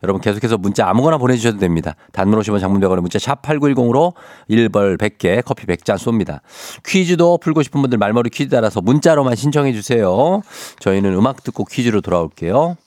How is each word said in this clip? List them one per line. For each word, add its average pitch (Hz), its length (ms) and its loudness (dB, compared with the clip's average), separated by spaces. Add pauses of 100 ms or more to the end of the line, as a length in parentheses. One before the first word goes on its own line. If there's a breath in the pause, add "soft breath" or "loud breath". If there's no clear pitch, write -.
여러분 95 180 -2
계속해서 107 380 0
문자 98 300 0
아무거나 131 280 2
보내주셔도 120 420 0
됩니다. 82 360 -2 (180 soft breath)
단문 101 260 2
오십 104 140 -2
원, 101 80 0
장문 95 200 0
백 98 80 2
원의 92 120 0
문자 90 180 -4
샵 135 240 -4
팔구일공으로 143 720 0 (360 loud breath)
일벌 101 500 2
백 107 200 -4
개, 98 220 0
커피 - 260 -6
백 87 200 -4
잔 104 100 0
쏩니다. 90 440 -4 (440 loud breath)
퀴즈도 175 540 2
풀고 156 240 0
싶은 139 180 -2
분들 127 160 0
말머리 110 340 0
퀴즈 139 200 -6
달아서 110 320 0
문자로만 135 540 2
신청해 139 360 0
주세요. 117 680 0 (380 loud breath)
저희는 98 340 0
음악 123 300 0
듣고 117 200 -8
퀴즈로 117 380 -2
돌아올게요. 90 760 -2 (100)